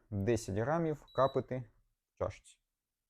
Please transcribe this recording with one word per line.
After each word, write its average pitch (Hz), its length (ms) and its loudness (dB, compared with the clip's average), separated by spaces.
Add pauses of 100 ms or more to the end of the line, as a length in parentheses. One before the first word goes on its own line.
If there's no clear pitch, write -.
(100)
десять 98 460 0
грамів 151 580 0
капати 127 500 0 (500)
в - 40 -20
чашці. - 400 -8 (520)